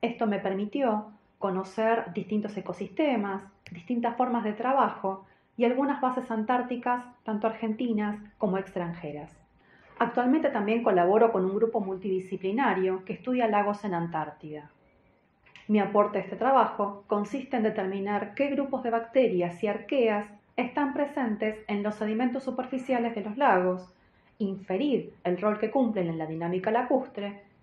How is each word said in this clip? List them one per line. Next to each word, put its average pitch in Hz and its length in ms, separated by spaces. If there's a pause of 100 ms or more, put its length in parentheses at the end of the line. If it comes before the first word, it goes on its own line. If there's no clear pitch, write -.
Esto 233 260
me 202 120
permitió 214 720 (280)
conocer 196 760
distintos 214 420
ecosistemas, 202 880 (260)
distintas 233 460
formas 240 300
de 214 80
trabajo 220 720 (320)
y 233 80
algunas 262 340
bases 254 320
antárticas, 247 720 (220)
tanto 214 220
argentinas 220 680 (200)
como 190 200
extranjeras. 170 800 (600)
Actualmente 254 520
también 220 300
colaboro 214 520
con 190 100
un 190 140
grupo 226 240
multidisciplinario 190 1200
que - 80
estudia 247 380
lagos 208 340
en 196 100
Antártida. 156 800 (960)
Mi 208 140
aporte 208 380
a - 20
este 185 160
trabajo 226 680
consiste 247 500
en 226 60
determinar 196 720
qué 285 160
grupos 277 320
de 233 80
bacterias 196 680
y - 60
arqueas 214 600 (300)
están 269 360
presentes 226 640 (100)
en 202 160
los 208 120
sedimentos 240 480
superficiales 254 680
de 202 120
los 208 100
lagos, 185 580 (440)
inferir 202 760 (120)
el 180 120
rol 208 220
que 220 100
cumplen 214 380
en 165 100
la 160 100
dinámica 175 440
lacustre 233 720 (200)